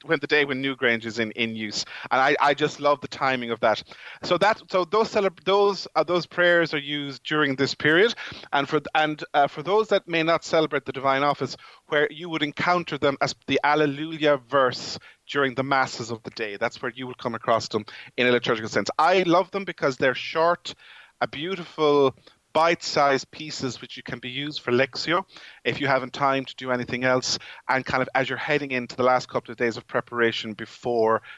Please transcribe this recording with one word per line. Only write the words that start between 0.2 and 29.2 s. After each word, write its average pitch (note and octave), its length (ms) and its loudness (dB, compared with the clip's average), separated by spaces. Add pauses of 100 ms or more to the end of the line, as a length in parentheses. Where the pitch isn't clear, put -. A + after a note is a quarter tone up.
day D3 200 2
when C3+ 180 -4
Newgrange B2 420 0
is A2+ 140 -6
in, A2 120 -2
in A2+ 220 -4
use, A2 300 -6 (260)
and B2+ 120 2
I, C#3+ 180 4
I C#3+ 140 4
just C#3+ 260 -2
love C#3+ 220 2
the C#3 80 -10
timing B2+ 420 0
of A2+ 80 -2
that. A2 240 2 (400)
So F3+ 140 2
that, E3+ 240 4 (100)
so F#3 140 2
those G#3 280 2
celeb-, G3 300 0
those, G3+ 420 4 (120)
uh, D#3+ 60 6
those E3+ 220 0
prayers F3 480 4
are D3+ 60 -2
used C#3+ 440 -8
during D3 340 2
this C3+ 180 0
period, F3+ 400 4 (380)
and C#3 160 0
for, D#3 100 0 (160)
and, D#3 260 0 (120)
uh, C#3+ 140 4
for D3+ 140 -10
those G3+ 280 0
that G3 180 0
may E3 160 0
not E3 220 0
celebrate D3+ 400 0
the C3+ 80 -8
divine C3+ 300 0
office, C#3+ 340 -2 (300)
where D3 220 2
you D#3+ 200 -12
would D#3+ 120 -4
encounter E3 560 0
them C3+ 220 0
as C#3 160 -2 (120)
the C#3 180 0
Alleluia D3+ 720 2
verse B2+ 600 0 (300)
during C3+ 280 -2
the C3 80 -2
masses C3 480 -2
of A2+ 120 -8
the - 80 -12
day. G#2 240 -8
That's A#2 260 -6
where A#2+ 140 -8
you C3 100 -12
will B2 100 -12
come A#2+ 200 -8
across A2+ 320 0
them G#2+ 180 -4 (300)
in B2 120 2
a B2 40 4
liturgical A#2 380 0
sense. G#2 280 -2
I F3+ 260 4
love F3 280 2
them G3 140 -6
because D#3 320 -4
they're C3 180 2
short, - 580 -2 (460)
a A#2+ 80 -2
beautiful D3 880 0 (380)
bite-sized D#3 800 2
pieces C3+ 500 -8
which - 160 -16
you B2+ 60 -14
can B2 140 -10
be B2 120 -12
used C#3+ 320 -8
for B2 100 -6
Lectio C3+ 540 0 (400)
if A#2+ 160 -2
you C#3+ 60 0
haven't C3 260 0
time C3+ 320 0
to - 100 -14
do C3 160 -8
anything B2 320 -2
else, B2+ 340 2 (300)
and C3 180 0
kind C3 160 0
of B2 140 -2
as C3 140 0
you're C3 80 -4
heading C#3+ 340 -2
into B2 240 -4
the B2+ 80 0
last B2+ 240 2